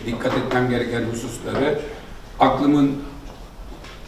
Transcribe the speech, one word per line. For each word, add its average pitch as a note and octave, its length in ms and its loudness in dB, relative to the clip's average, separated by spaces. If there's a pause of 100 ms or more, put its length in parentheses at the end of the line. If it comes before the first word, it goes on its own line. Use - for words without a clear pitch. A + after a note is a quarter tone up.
dikkat A#2 280 -2
etmem B2+ 360 2
gereken A#2 320 0 (100)
hususları - 680 0 (600)
aklımın C#3 520 6 (1160)